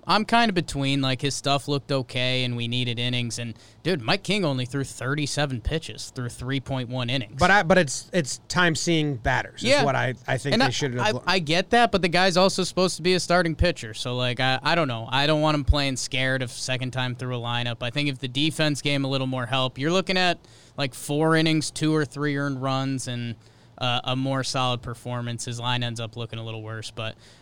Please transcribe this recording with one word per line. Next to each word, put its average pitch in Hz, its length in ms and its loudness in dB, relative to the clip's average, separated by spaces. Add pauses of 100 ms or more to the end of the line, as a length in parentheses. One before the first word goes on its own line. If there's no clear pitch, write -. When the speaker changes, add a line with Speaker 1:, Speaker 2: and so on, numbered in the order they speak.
Speaker 1:
I'm 208 200 2
kind 233 240 4
of 185 60 -2
between, 139 460 0
like, 131 200 0
his 143 120 0
stuff 139 360 0
looked 143 200 -2
okay 127 540 0
and 123 140 -2
we 117 100 -4
needed 123 320 -2
innings. 120 400 -2
And, 117 140 -8 (280)
dude, 165 200 0
Mike 160 220 0
King 196 200 0
only 131 220 0
threw 139 180 -4
thirty-seven 135 800 -4
pitches - 520 -6
through 123 160 -6
three 127 300 -4
point 127 300 -4
one 123 200 -2
innings. 135 300 -4
Speaker 2:
But 175 100 6
I, 202 140 6
but 180 140 4
it's, - 340 2
it's 175 380 -2
time 170 260 4
seeing 151 400 2
batters 120 480 -2
Speaker 1:
Yeah. 269 160 6
Speaker 2:
is 262 60 4
what 135 100 2
I, 123 200 0 (120)
I 131 100 0
think 143 140 -4
Speaker 1:
And 226 100 4
Speaker 2:
they 262 40 4
Speaker 1:
I, - 40 2
Speaker 2:
should 127 260 -2
have 123 120 -2
Speaker 1:
I, 220 40 4
Speaker 2:
lo- 127 140 -4
Speaker 1:
I 185 140 2
get 165 300 0
that, 233 240 4
but 190 80 2
the 180 80 2
guy's 175 260 4
also 185 300 4
supposed 180 320 0
to - 60 -10
be 185 100 4
a 175 80 2
starting 170 340 2
pitcher. 147 380 0
So, 123 240 -4
like, 123 240 0
I, 131 200 2
I 156 140 2
don't 156 140 2
know. 113 200 -4
I 139 180 2
don't 151 140 4
want 151 140 4
him 147 80 0
playing 139 320 2
scared 131 460 0
of 123 100 -6
second 127 400 -4
time 127 240 -4
through 123 220 -6
a - 40 -8
lineup. 120 400 -4
I 120 80 -4
think 147 200 -2
if 131 100 -6
the 135 80 -6
defense 147 540 0
gave 143 160 0
him 139 80 0
a 135 40 -2
little 135 180 -2
more 127 180 -2
help, 131 320 0
you're 147 160 0
looking 190 240 0
at, 180 220 2 (360)
like, 143 180 -4
four 160 440 2
innings, 160 340 2
two 156 240 0
or 151 80 2
three 143 320 -4
earned 139 260 -2
runs, 135 460 -2
and, 120 280 -6 (440)
uh, 123 240 0
a 127 120 -2
more 131 280 -2
solid 127 400 0
performance. 120 600 -8
His 123 140 -6
line 123 240 0
ends 117 160 -4
up 113 160 -10
looking 117 220 -8
a 113 80 -8
little 110 160 -10
worse, 110 300 -10
but, 110 240 -8 (260)